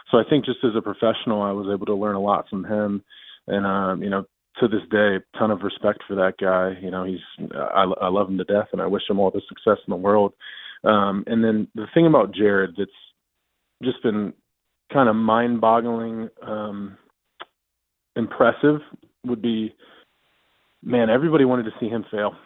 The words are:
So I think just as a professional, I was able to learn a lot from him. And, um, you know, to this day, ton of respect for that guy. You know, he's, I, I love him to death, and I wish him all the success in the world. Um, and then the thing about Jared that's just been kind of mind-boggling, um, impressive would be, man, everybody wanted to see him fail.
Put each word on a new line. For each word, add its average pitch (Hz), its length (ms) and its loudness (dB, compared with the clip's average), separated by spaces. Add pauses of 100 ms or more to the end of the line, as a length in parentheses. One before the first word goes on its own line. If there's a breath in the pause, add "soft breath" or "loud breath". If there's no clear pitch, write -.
(100)
So 123 80 6
I 110 100 4
think 147 160 2
just 123 200 -4
as 110 120 0
a 110 60 -2
professional, 107 600 -2
I 101 100 -2
was 101 200 -4
able 101 140 -4
to 107 80 0
learn 101 220 -2
a 98 40 -4
lot 101 280 0
from 95 160 -6
him. 104 380 -4 (440 loud breath)
And, 98 200 -2
um, 95 360 -2
you 101 80 -4
know, 98 140 -2 (360)
to 120 80 2
this 104 220 -2
day, 104 280 2 (200)
ton 110 120 2
of 95 120 -4
respect 101 440 -2
for 101 80 -8
that 95 240 2
guy. 92 420 0
You 95 100 -8
know, 92 140 -6
he's, 92 160 -6 (340)
I, 80 300 0 (160)
I 92 80 0
love 95 200 0
him 95 100 -4
to 92 60 -2
death, 101 280 0
and 95 100 -4
I 87 40 -2
wish 98 220 -2
him 101 100 -2
all 95 120 2
the 101 180 -4
success 104 380 0
in - 40 -6
the 95 60 -4
world. 101 380 2 (500 loud breath)
Um, 101 420 2
and 113 180 0
then 107 300 0
the 87 200 -8
thing 170 120 6
about 120 280 6
Jared 98 420 2
that's 98 140 -6 (920)
just 123 200 -4
been 104 300 -2 (600)
kind 135 160 4
of 110 80 2
mind-boggling, 113 1120 0 (140)
um, 101 540 -10 (1200)
impressive 127 640 2 (440)
would 123 180 -4
be, 110 320 -2 (1120 soft breath)
man, 117 260 2
everybody 147 340 4
wanted 123 200 2
to 110 160 -8
see 117 80 -4
him 110 220 -6
fail. 104 240 -4 (120)